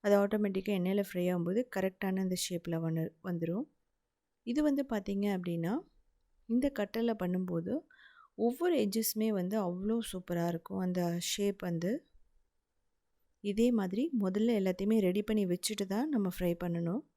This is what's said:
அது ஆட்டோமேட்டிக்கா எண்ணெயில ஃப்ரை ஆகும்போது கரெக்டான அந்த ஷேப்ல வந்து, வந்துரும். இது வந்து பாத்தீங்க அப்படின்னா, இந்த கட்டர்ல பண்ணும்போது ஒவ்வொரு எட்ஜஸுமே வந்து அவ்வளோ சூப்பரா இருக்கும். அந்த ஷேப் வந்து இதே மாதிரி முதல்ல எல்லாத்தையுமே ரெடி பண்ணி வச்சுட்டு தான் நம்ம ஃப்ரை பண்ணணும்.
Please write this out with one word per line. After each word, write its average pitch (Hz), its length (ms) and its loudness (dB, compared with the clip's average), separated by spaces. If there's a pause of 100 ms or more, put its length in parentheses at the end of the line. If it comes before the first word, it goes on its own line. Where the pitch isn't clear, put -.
அது 202 120 6
ஆட்டோமேட்டிக்கா 202 560 2
எண்ணெயில 190 300 2
ஃப்ரை 180 220 -2
ஆகும்போது 180 360 0 (100)
கரெக்டான 190 500 -2
அந்த 185 160 0
ஷேப்ல 170 440 -4
வந்து, 165 220 0 (200)
வந்துரும். 175 440 -2 (800)
இது 247 160 0
வந்து 277 260 2
பாத்தீங்க 202 420 -2
அப்படின்னா, 175 420 -2 (760)
இந்த 247 260 2
கட்டர்ல 226 440 -2
பண்ணும்போது 180 540 -2 (640)
ஒவ்வொரு 262 400 2
எட்ஜஸுமே 214 540 0
வந்து 190 300 0
அவ்வளோ 190 420 -2
சூப்பரா 175 460 -2
இருக்கும். 175 300 -4
அந்த 180 220 0 (200)
ஷேப் 202 420 -2
வந்து 175 280 -2 (1500)
இதே 208 260 4
மாதிரி 208 340 2 (160)
முதல்ல 214 360 2
எல்லாத்தையுமே 196 440 2
ரெடி 190 220 2
பண்ணி 214 240 2
வச்சுட்டு 202 400 -2
தான் 220 220 0
நம்ம 208 220 2
ஃப்ரை 175 280 0
பண்ணணும். 170 440 -2 (140)